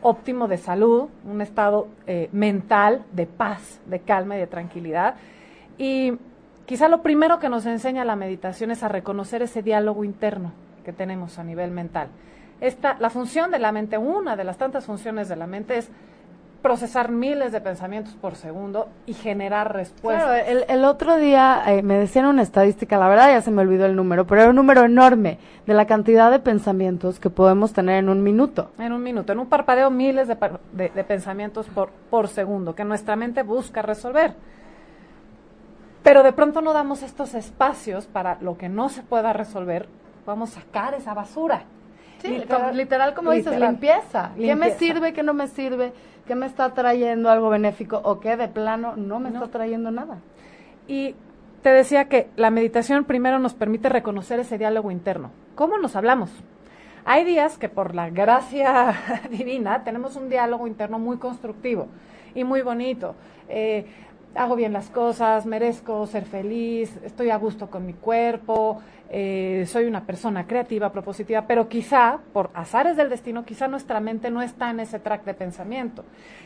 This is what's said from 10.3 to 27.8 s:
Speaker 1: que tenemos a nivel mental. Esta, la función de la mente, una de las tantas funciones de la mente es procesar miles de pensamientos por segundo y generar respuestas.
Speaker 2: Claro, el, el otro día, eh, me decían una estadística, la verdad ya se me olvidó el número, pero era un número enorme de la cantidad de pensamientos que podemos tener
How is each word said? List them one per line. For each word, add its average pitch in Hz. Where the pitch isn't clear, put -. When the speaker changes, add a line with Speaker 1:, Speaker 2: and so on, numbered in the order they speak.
Speaker 1:
que 175
tenemos 185
a 170
nivel 170
mental. 170
Esta, 254
la 226
función 254
de 294
la 220
mente, 214
una 302
de 202
las 185
tantas 269
funciones 214
de 175
la 165
mente 208
es 226
procesar 240
miles 254
de 214
pensamientos 196
por 180
segundo 196
y 226
generar 208
respuestas. 220
Speaker 2:
Claro, 240
el, 247
el 262
otro 285
día, 269
eh, 196
me 196
decían 208
una 277
estadística, 202
la 185
verdad 233
ya 254
se 226
me 208
olvidó 185
el 190
número, 185
pero 208
era 233
un 247
número 269
enorme 240
de 214
la 214
cantidad 220
de 269
pensamientos 190
que 185
podemos 190
tener 185